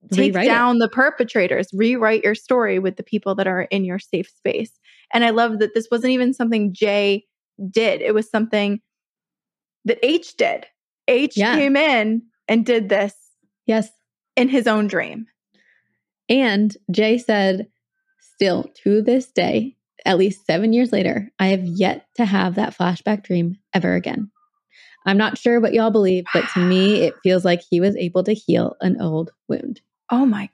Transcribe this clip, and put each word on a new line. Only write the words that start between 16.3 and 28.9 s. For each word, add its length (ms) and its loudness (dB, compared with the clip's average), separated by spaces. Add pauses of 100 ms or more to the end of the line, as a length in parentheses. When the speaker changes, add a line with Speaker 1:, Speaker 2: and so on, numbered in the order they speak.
Speaker 2:
Jay 260 2
said, 500 0 (520)
"Still, 440 -2 (200)
to 180 2
this 300 0
day, 440 -2 (300)
at 140 2
least 260 0
seven 280 0
years 180 2
later, 480 -2
I 80 2
have 180 0
yet 400 -2 (100)
to 100 0
have 300 0
that 220 -4
flashback 460 -2
dream 340 -2 (160)
ever 220 0
again." 340 -6 (760)
I'm 120 2
not 200 0
sure 220 0
what 140 0
y'all 180 2
believe, 420 2
but 200 0
to 60 0
me, 420 2
it 220 0
feels 220 0
like 220 2
he 120 0
was 160 2
able 280 -2
to 100 0
heal 480 -2
an 200 -2